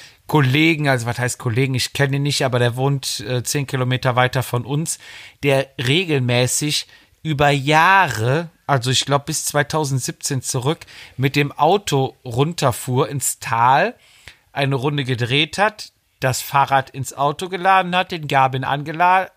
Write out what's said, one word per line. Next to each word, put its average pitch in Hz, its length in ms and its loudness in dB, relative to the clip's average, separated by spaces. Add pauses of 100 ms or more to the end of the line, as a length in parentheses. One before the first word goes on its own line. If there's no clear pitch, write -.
(260)
Kollegen, 151 640 2
also 123 160 0
was 120 140 -4
heißt 123 180 -4
Kollegen, 131 360 -2
ich - 200 -4
kenne 139 240 0
ihn 139 60 -2
nicht, 143 200 -2
aber 123 160 0
der 120 160 2
wohnt, 135 460 -2
äh, 123 220 -4
zehn 143 220 -4
Kilometer 127 520 -2
weiter 127 260 2
von 123 220 -4
uns, 147 340 -4 (420)
der 139 360 2
regelmäßig 135 1080 0 (360)
über 147 260 2
Jahre, 151 1000 2 (180)
also 131 240 0
ich - 140 0
glaub 139 200 0
bis - 200 -6
zweitausendsiebzehn 143 960 -4
zurück, 135 380 -4 (360)
mit 135 220 -2
dem 143 160 2
Auto 147 720 0
runterfuhr 131 840 0
ins - 320 -6
Tal, 135 560 2 (580)
eine 139 220 -2
Runde 143 280 -2
gedreht 127 560 -2
hat, 208 320 -2 (280)
das 131 220 -2
Fahrrad 139 480 0
ins 135 240 -10
Auto 147 340 -2
geladen 185 480 0
hat, 185 160 -2
den 156 160 -8
Garmin 131 360 2
angela-, 165 720 0